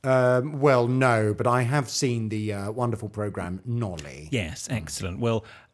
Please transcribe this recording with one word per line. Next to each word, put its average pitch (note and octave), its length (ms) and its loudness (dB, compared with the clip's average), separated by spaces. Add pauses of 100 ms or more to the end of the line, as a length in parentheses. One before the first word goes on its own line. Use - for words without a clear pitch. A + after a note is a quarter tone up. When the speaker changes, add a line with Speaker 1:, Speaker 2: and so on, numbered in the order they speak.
Speaker 1:
Um, C3 560 2
well, B2+ 280 6
no, A#2+ 460 4
but G#2+ 140 2
I B2 160 4
have B2+ 260 0
seen A#2 400 -2
the, G#2+ 240 -4
uh, G2+ 180 -4
wonderful A2 380 -4
programme F#2+ 560 -6
Nolly. E2 640 -6
Speaker 2:
Yes, G2+ 380 -4
excellent. F#2+ 500 -6
Well, A2+ 240 0 (300)